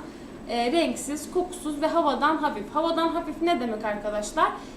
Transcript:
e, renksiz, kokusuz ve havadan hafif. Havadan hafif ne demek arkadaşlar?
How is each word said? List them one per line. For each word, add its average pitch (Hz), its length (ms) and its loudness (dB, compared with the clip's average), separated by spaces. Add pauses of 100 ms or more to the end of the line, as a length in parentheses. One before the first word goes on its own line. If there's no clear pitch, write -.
(500)
e, 240 220 0
renksiz, 294 600 0
kokusuz 302 500 -2
ve 311 60 2
havadan 302 500 4
hafif. 240 360 -2
Havadan 330 340 2
hafif 320 340 -2
ne 330 180 4
demek 226 260 -2
arkadaşlar? 214 640 0 (260)